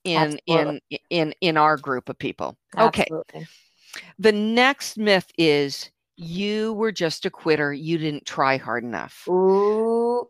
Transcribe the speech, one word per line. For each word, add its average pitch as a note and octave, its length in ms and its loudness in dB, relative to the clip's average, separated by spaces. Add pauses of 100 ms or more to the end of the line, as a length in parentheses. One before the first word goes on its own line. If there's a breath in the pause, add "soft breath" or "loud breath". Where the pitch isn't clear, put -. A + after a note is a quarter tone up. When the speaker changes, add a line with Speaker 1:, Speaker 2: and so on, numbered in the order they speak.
Speaker 1:
in, D#3 340 0 (100)
Speaker 2:
Absolutely. D3+ 320 0 (100)
Speaker 1:
in, D3 80 -8 (120)
in, D#3+ 320 0
in D#3+ 160 2
our D3+ 180 4
group C3+ 320 -6
of - 100 -12
people. - 380 -8 (220)
Okay. G#3 240 4
Speaker 2:
Absolutely. D#3+ 440 -8 (720 loud breath)
Speaker 1:
The G#3 140 4
next A#3 640 0
myth G#3 400 2
is D3 540 0 (260)
you G3+ 560 -4
were A3 200 -2
just E3+ 340 -4
a F3+ 40 -4
quitter. D3 440 0
You D#3+ 240 -2
didn't D3+ 260 -4
try C3+ 320 2
hard A#2+ 280 -4
enough. G#2+ 440 -10
Speaker 2:
Ooh, G#3+ 1000 2